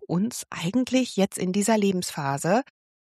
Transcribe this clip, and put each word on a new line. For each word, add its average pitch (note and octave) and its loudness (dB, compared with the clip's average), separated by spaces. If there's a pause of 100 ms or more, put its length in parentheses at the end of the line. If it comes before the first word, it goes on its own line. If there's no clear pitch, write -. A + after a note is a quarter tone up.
uns G3+ -2
eigentlich A#3+ -2
jetzt F#3+ 0
in F#3 -2
dieser G#3 2
Lebensphase F3+ 0 (520)